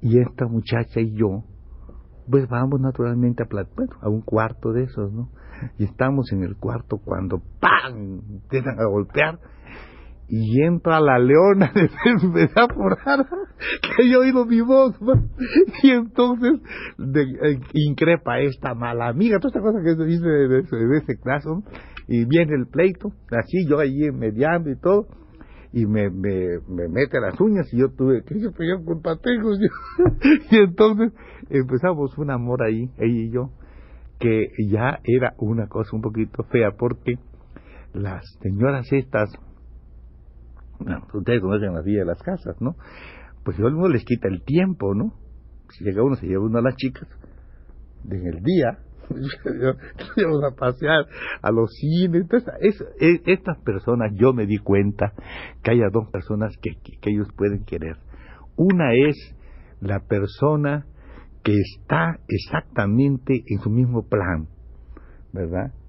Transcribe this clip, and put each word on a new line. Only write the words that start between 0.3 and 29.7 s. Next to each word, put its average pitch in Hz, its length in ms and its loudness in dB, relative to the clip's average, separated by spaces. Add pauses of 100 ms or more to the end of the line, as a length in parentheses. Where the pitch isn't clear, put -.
muchacha 117 520 -2
y 113 140 0
yo, 107 300 0 (840)
pues 131 180 2
vamos 131 320 0
naturalmente 120 640 0
a 110 40 -6
plat-, 101 280 -6
bueno, 254 260 -6
a 110 80 -4
un 110 120 -2
cuarto 113 500 -2
de 120 120 -2
esos, 110 280 -6
¿no? 120 180 -8 (480)
Y 107 80 -2
estamos 131 460 -2
en 95 120 -2
el 95 140 -6
cuarto 110 460 -6
cuando 92 380 -6 (180)
¡pam! 110 680 -2
Empiezan 117 500 -6
a 113 60 2
golpear 110 540 -2 (880)
y 110 340 0
entra 165 380 2
la 143 180 6
leona 165 540 6
<laughs> - 40 -2
de 185 140 4 (220)
enfermedad 180 640 4
por 196 300 0
ara, 277 240 2 (680)
que 247 120 8
yo 254 120 6
he 262 60 4
oído 254 180 2
mi 226 160 2
voz, 262 400 4
¿no? 233 120 2 (680)
Y 269 100 10
entonces 247 680 2 (360)
de, 135 240 0
eh, 139 380 0 (140)
increpa 151 680 2
esta 135 360 -4
mala 120 320 -4
amiga, 196 320 2
toda 277 100 -2
esta 240 120 -4
cosa 214 220 0
que 165 120 2
se 160 80 -2
dice 170 240 0
de, 147 200 4
de, 127 400 0
de 143 100 4
ese 147 220 -4
caso, 147 360 -4
¿no? 208 80 -6 (440)
Y 117 180 2
viene 151 300 2
el 127 120 -2
pleito, 185 440 0 (200)
así 147 360 -2
yo 143 120 2
ahí 143 320 0
mediando 131 580 -2
y 127 100 -6
todo, 202 280 2 (640)
y 117 140 0
me, 104 240 0
me, 92 580 -2
me 87 220 -6
mete 135 300 0
las 104 200 -4
uñas 196 320 2
y 120 80 -2
yo 131 100 4
tuve, 131 340 0
¿qué - 140 -8
hice? 208 140 -4
Pues 165 180 -6
yo 185 140 -4
culpa 165 380 -4
tengo, 226 300 0
<laughs> - 20 2
yo. - 540 0 (420)